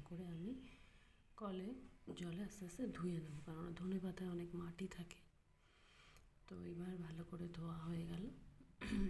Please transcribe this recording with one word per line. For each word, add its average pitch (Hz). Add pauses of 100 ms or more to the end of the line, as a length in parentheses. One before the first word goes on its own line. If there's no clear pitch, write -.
করে 175
আমি 175 (760)
কলে 196 (420)
জলে 175
আস্তে 196
আস্তে 240
ধুয়ে 170
নেব, 151
কারণ 165
ধনেপাতায় 185
অনেক 175
মাটি 170
থাকে। - (1300)
তো 180
এবার 175
ভালো 165
করে 175
ধোয়া 165
হয়ে 165
গেল। 170 (800)